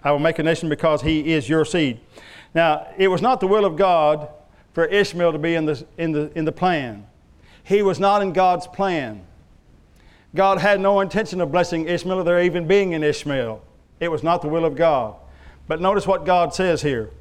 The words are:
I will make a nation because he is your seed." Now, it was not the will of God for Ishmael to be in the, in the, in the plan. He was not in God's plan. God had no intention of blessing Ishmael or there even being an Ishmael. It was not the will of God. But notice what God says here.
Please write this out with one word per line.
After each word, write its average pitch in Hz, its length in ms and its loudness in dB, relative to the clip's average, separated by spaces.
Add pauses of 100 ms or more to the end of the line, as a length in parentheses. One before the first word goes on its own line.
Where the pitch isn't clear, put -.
I 143 60 2
will 147 80 2
make 143 200 0
a 160 40 -2
nation 160 260 0
because 151 340 0
he 156 300 0
is 143 160 0
your 156 160 2
seed." 147 360 -2 (540)
Now, 160 320 2 (120)
it 190 100 4
was 175 140 0
not 247 180 2
the 190 60 0
will 202 180 2
of 165 120 -2
God 156 520 2 (440)
for 165 120 0
Ishmael 175 480 2
to 156 60 -6
be 165 160 -2
in 160 120 0
the, 151 200 -4 (100)
in 165 160 -4
the, 151 220 -4
in 165 100 -4
the 147 80 -2
plan. 131 540 -2 (580)
He 202 180 2
was 190 160 0
not 196 240 2
in 196 100 -2
God's 180 340 2
plan. 139 600 -6 (1080)
God 190 240 2
had 196 220 2
no 196 200 2
intention 190 400 -4
of 160 100 -2
blessing 165 380 -2
Ishmael 180 300 -4
or 180 60 -4
there 175 180 2
even 175 240 -2
being 190 260 2
an 160 100 -4
Ishmael. 135 600 -4 (380)
It 170 80 -2
was 160 140 -4
not 170 200 0
the 151 60 -6
will 165 180 0
of 143 100 -4
God. 135 380 2 (520)
But 160 140 -6
notice 190 260 0
what 175 200 0
God 175 280 2
says 180 280 0
here. 123 280 -4 (100)